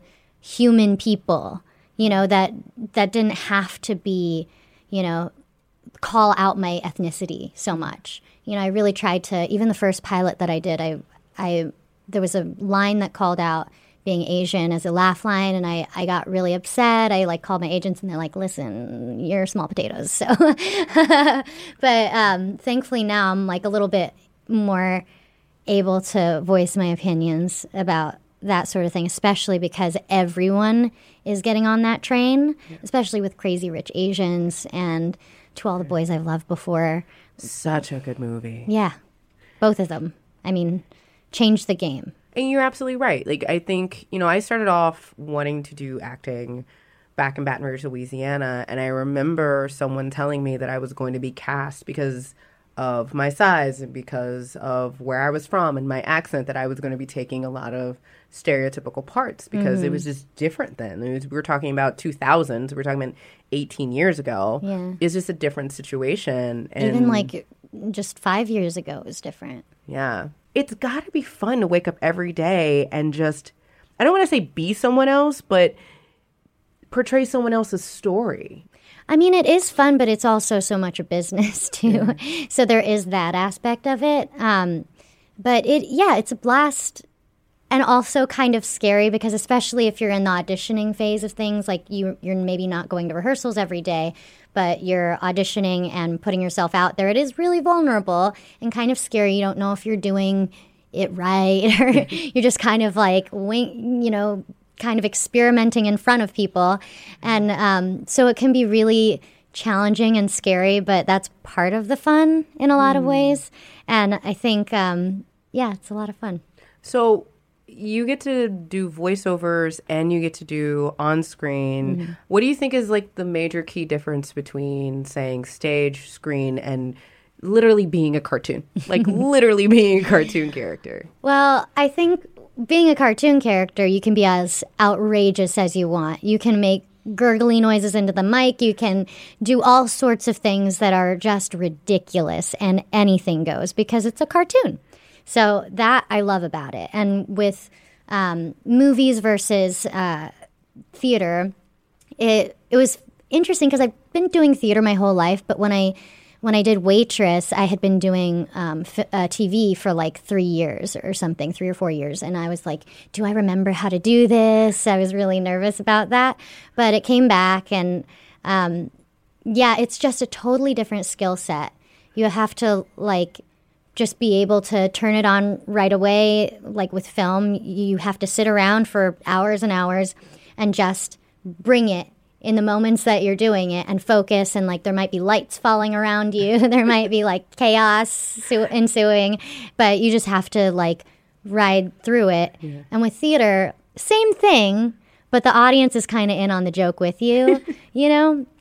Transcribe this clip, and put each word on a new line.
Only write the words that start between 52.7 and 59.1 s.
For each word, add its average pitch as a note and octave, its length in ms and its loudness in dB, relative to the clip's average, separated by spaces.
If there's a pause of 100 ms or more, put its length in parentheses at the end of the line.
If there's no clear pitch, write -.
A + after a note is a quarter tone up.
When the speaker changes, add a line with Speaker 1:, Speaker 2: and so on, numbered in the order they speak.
Speaker 2:
of B2 380 -6
my C#3+ 160 -2
size C#3+ 500 0
and B2+ 100 -14
because B2 640 -10
of B2+ 440 -6
where C3 220 -6
I C#3+ 80 -2
was D3 160 -6
from D#3+ 320 -2
and C3+ 100 -6
my C3 140 -6
accent, D#3 460 -4
that C3+ 100 -8
I C3 80 -6
was C3 120 -8
gonna C3+ 200 -8
be C3 80 -12
taking B2+ 360 -10
a C3 60 -8
lot B2+ 240 -12
of B2+ 240 -8 (340)
stereotypical C3+ 760 -4
parts - 420 -8